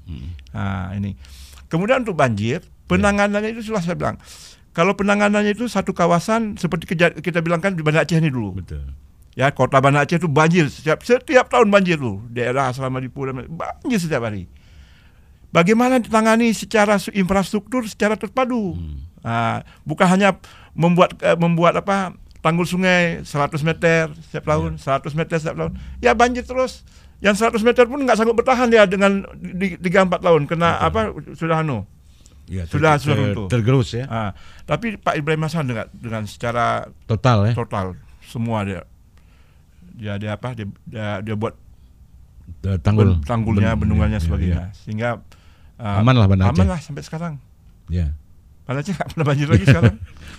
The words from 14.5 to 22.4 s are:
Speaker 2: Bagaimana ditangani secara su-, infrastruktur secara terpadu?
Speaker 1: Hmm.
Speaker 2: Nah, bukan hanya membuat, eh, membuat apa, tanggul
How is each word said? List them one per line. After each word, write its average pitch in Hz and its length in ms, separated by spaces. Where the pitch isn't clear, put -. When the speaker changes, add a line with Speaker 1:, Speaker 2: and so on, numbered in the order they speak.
Speaker 2:
Bagaimana 226 500
ditangani 220 540
secara 208 440
su-, 196 140
infrastruktur 196 720
secara 208 300
terpadu? 226 640
Speaker 1:
Hmm. 76 240
Speaker 2:
Nah, 117 380
bukan 156 240
hanya 190 300
membuat, 175 480
eh, 170 160
membuat 170 400
apa, 185 380
tanggul 165 240